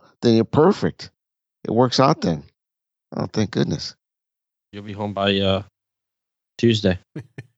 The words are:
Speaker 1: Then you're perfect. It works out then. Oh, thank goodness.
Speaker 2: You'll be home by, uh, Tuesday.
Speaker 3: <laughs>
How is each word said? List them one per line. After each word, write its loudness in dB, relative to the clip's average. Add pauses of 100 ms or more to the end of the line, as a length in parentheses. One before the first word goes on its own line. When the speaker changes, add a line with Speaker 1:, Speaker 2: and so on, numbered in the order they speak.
(220)
Speaker 1:
Then 4
you're 4
perfect. 0 (540)
It -6
works 2
out 2
then. -2 (760)
Oh, -6
thank -2
goodness. -4 (800)
Speaker 2:
You'll -14
be -14
home -6
by, 0
uh, 0 (920)
Tuesday. 2 (160)
Speaker 3:
<laughs> -12 (360)